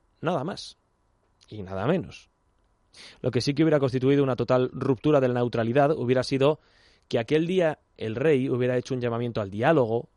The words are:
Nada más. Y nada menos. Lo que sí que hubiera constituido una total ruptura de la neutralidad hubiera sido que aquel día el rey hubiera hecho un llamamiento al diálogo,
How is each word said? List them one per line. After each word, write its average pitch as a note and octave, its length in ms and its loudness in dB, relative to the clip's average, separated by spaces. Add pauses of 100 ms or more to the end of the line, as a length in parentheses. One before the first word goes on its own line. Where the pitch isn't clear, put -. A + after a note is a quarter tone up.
(200)
Nada D3 240 -2
más. - 340 -10 (680)
Y G#2+ 140 -14
nada F#2+ 240 -6
menos. C3+ 440 -4 (920)
Lo B2+ 100 -2
que B2 80 -2
sí C#3+ 140 -2
que D3 100 2
hubiera D3+ 160 4
constituido C3 440 2
una C3 120 0
total B2+ 380 0
ruptura C3+ 480 2
de B2 80 2
la B2 60 -2
neutralidad A#2+ 560 0
hubiera B2 320 0
sido C#3 360 0 (480)
que B2 120 -2
aquel D3+ 260 0
día E3+ 340 0 (180)
el A2 180 -6
rey C3+ 340 2
hubiera B2+ 280 0
hecho B2+ 160 -4
un B2 80 -4
llamamiento A#2 400 -2
al G2 100 -6
diálogo, A#2+ 640 2